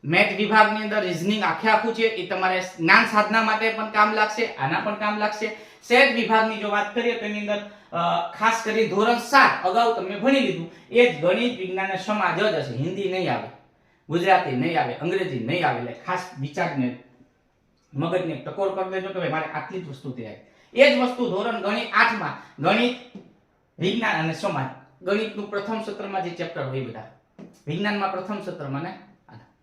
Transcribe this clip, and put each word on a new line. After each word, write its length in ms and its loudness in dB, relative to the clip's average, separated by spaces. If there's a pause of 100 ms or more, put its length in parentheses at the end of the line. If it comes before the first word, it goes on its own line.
મેથ 340 4
વિભાગની 460 6
અંદર 200 0
રિઝનિંગ 400 0
આખે 260 0
આખું 240 4
છે, 100 0
એ 240 0
તમારે 340 0 (180)
જ્ઞાન 260 6
સાધના 380 2
માટે 260 2
પણ 220 -4
કામ 220 4
લાગશે, 420 0
આના 240 0
પણ 160 -4
કામ 220 -2
લાગશે. 300 -2 (360)
સેટ 320 6
વિભાગની 420 2
જો 140 -4
વાત 240 -2
કરીએ 240 0
તો 60 -6
એની 140 -6
અંદર, 320 -6 (220)
અ, 380 0
ખાસ 320 0
કરી 240 0
ધોરણ 300 2
સાત 500 4
અગાઉ 280 4
તમે 240 -6
ભણી 200 4
લીધું, 320 -2 (200)
એ 220 6
જ 80 -8
ગણિત, 380 2
વિજ્ઞાન 280 -4
અને 100 -4
સમાજ 420 -2
જ 140 2
હશે. 220 -4
હિન્દી 360 -4
નહીં 220 -2
આવે, 140 -6 (640)
ગુજરાતી 420 4
નહીં 300 0
આવે, 120 -2
અંગ્રેજી 460 -2
નહીં 280 0
આવે, 120 0
એટલે 140 -8 (120)
ખાસ 240 -4 (100)
વિચારને, 580 -2 (960)
મગજને 420 -2
ટકોર 480 -4
કરી 60 -6
દેજો 180 -6
કે 120 -6
ભાઈ 100 -2
મારે 160 -4
આટલી 360 -8
જ 80 -12
વસ્તુ 220 -12
તૈયાર. 240 -12 (380)
એ 220 8
જ 40 2
વસ્તુ 300 0
ધોરણ 320 -2
ગણિત 320 -2
આઠમાં, 720 0
ગણિત, 320 2 (840)
વિજ્ઞાન 440 0
અને 100 -2
સમાજ, 320 -4 (400)
ગણિતનું 440 -2
પ્રથમ 320 -4
સત્રમાં 420 -6
જે 60 -4
ચેપ્ટર 340 -8
હોય 160 -6
એ 60 -6
બધા, 260 -14 (560)
વિજ્ઞાનમાં 440 -2
પ્રથમ 300 -6
સત્રમાં 420 -8
ને 60 -8 (400)
આના. 160 -20 (180)